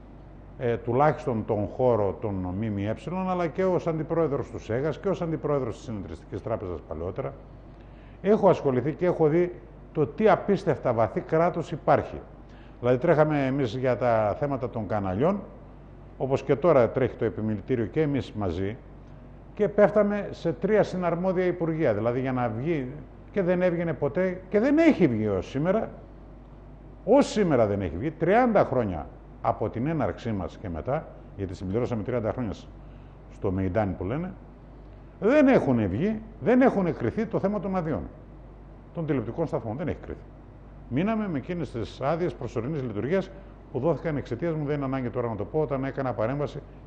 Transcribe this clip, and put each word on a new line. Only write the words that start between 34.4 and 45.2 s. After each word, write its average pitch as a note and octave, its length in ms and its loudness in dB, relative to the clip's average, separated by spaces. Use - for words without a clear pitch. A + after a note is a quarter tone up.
δεν C4+ 280 6
έχουν B2+ 400 6
βγει, F#3 320 0
δεν A#3 220 6
έχουν F#3+ 340 4
κριθεί G3+ 300 0
το E3+ 120 -2
θέμα G3 220 0
των F#3+ 160 -2
αδειών, D3+ 260 -2
των E3+ 120 -4
τηλεοπτικών D3+ 400 -2
σταθμών. A2+ 300 -4
Δεν C#3 120 -4
έχει F#2 140 -4
κριθεί. - 180 -10
Μείναμε G#3 400 0
με D#3 100 -4
εκείνες E3 320 -6
τις A2 300 -8
άδειες D#3+ 340 0
προσωρινής B2+ 480 -6
λειτουργίας B2+ 480 -2
που C#3 60 -6
δόθηκαν D#3 380 -2
εξαιτίας E3 380 -4
μου. D#3 100 -2
Δεν D3 120 0
είναι C#3+ 80 -4
ανάγκη C3 260 -4
τώρα A#2+ 180 -2